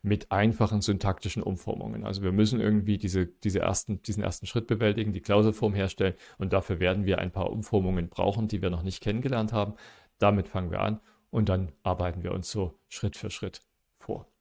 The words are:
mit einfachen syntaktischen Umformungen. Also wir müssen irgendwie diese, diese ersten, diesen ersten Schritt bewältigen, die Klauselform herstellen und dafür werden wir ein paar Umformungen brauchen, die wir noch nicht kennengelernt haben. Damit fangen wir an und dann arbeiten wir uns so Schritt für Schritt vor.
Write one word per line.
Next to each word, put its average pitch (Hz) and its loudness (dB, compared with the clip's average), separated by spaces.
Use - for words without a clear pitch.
mit 104 0
einfachen 107 2
syntaktischen 98 -2
Umformungen. 101 -6
Also 98 -4
wir 95 0
müssen 107 4
irgendwie 104 2
diese, 92 0
diese 95 -2
ersten, 98 -2
diesen 104 -4
ersten 98 -4
Schritt 110 -4
bewältigen, 107 0
die 90 -4
Klauselform 107 4
herstellen 95 0
und 95 -2
dafür 92 0
werden 95 2
wir 92 2
ein 90 -2
paar 95 -2
Umformungen 92 0
brauchen, 98 -2
die 104 -2
wir 92 0
noch 85 -2
nicht 92 -6
kennengelernt 113 -2
haben. 107 0
Damit 101 6
fangen 90 -4
wir 95 -4
an 104 0
und 107 2
dann 92 0
arbeiten 90 -2
wir 90 -4
uns 92 -6
so 95 -4
Schritt - -4
für 104 -8
Schritt - -10
vor. - -10